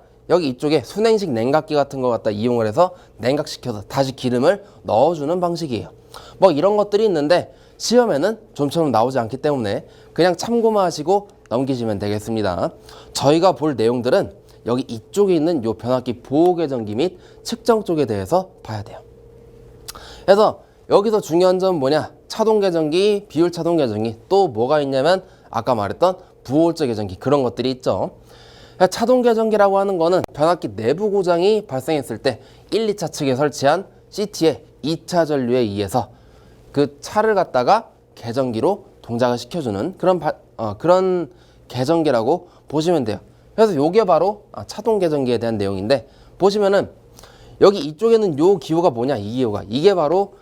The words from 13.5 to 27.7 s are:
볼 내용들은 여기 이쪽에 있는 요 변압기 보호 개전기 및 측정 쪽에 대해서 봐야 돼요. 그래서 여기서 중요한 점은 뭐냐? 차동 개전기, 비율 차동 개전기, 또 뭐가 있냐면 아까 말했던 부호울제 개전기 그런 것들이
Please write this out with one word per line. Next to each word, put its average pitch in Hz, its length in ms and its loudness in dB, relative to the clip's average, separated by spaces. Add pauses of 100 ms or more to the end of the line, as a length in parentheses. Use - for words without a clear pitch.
볼 147 220 -2
내용들은 120 600 0 (320)
여기 127 200 -2
이쪽에 185 480 -2
있는 156 280 0
요 113 100 -2
변압기 123 480 -4
보호 170 340 2
개전기 131 400 -4
및 160 220 -2 (260)
측정 226 400 -2
쪽에 156 220 -2
대해서 113 460 -2 (100)
봐야 107 220 -10
돼요. - 160 -18 (1300)
그래서 196 360 4 (280)
여기서 202 320 2
중요한 185 360 2
점은 185 220 0
뭐냐? 135 320 0 (160)
차동 220 320 0
개전기, 190 680 0
비율 165 240 0
차동 170 260 -2
개전기, 110 400 -2 (120)
또 190 180 4
뭐가 127 340 0
있냐면 143 420 0 (260)
아까 117 260 -2
말했던 110 420 0 (260)
부호울제 160 440 0
개전기 104 280 -6
그런 135 280 0
것들이 123 280 -2